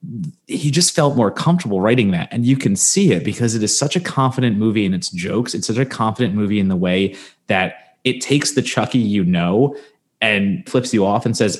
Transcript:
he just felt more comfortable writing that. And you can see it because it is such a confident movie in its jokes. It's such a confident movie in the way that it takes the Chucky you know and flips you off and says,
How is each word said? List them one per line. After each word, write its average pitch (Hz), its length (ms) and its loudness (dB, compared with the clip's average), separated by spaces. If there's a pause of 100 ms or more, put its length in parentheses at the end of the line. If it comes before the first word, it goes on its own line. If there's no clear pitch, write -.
(460)
he 170 240 -2
just 175 260 0
felt 147 180 2
more 113 160 2
comfortable 117 520 0
writing 113 300 4
that. 85 200 -2
And 117 140 -2
you 131 100 4
can 110 180 0
see 190 380 2
it 82 100 0
because 110 320 -2
it 113 80 0
is 104 160 0
such 135 180 -2
a 180 40 0
confident 127 560 0
movie 107 300 2
in 92 80 0
its 87 160 -6
jokes. 101 440 -4
It's 107 120 -6
such 110 100 -2
a 131 100 2
confident 110 480 -2
movie 104 240 0
in 98 100 2
the 95 80 0
way 92 400 0 (320)
that 95 460 -2 (100)
it 127 180 0
takes 143 300 0
the 131 100 0
Chucky 120 360 -2
you 104 260 0
know 90 520 2 (440)
and 101 480 0
flips 123 260 -2
you 104 100 4
off 104 220 0
and 113 100 -2
says, 101 240 0